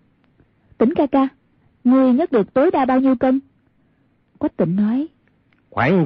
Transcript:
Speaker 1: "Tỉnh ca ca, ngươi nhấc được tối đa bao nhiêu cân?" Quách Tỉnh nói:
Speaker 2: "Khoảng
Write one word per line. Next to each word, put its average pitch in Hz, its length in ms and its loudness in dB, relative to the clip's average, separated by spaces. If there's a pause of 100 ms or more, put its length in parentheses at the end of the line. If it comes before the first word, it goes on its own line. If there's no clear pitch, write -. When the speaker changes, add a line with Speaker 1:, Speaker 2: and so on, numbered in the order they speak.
(760)
Speaker 1:
"Tỉnh 254 160 0
ca 311 140 -2
ca, 269 200 0 (560)
ngươi 262 300 2
nhấc 302 180 -2
được 214 220 -2
tối 302 180 2
đa 277 140 -2
bao 262 140 0
nhiêu 262 160 0
cân?" 262 240 0 (1000)
Quách - 200 -8
Tỉnh 175 180 -2
nói: 226 320 -2 (640)
Speaker 2:
"Khoảng 156 360 0